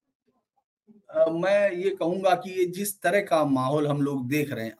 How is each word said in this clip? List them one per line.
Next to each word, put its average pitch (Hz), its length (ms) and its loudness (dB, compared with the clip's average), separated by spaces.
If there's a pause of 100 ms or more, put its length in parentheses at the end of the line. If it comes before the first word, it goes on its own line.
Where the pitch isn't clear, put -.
(1120)
अ, 160 200 2
मैं 196 420 2
ये 185 180 -2
कहूंगा 185 440 0
कि 185 160 -6
ये 185 140 0
जिस 185 380 -6
तरह 196 180 4
का 165 240 2
माहौल 139 420 2
हम 143 160 0
लोग 135 260 -2
देख 143 240 -2
रहे 113 120 -6
हैं 110 160 -10